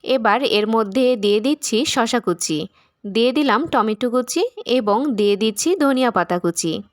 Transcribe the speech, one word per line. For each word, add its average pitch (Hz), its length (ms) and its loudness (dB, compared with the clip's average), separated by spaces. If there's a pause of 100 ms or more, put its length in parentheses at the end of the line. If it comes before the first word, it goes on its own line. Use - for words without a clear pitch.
এবার 226 360 2 (120)
এর 208 160 2
মধ্যে 226 380 0 (100)
দিয়ে 208 240 2
দিচ্ছি 262 460 -2
শসা 233 340 0
কুচি, 170 400 -4 (440)
দিয়ে 226 300 2
দিলাম 262 340 2
টমেটো 220 420 0
কুচি 254 340 -2 (280)
এবং 214 260 2 (180)
দিয়ে 202 200 2
দিচ্ছি 220 400 -2
ধনিয়া 269 360 0
পাতা 180 280 0
কুচি। 170 340 -2 (200)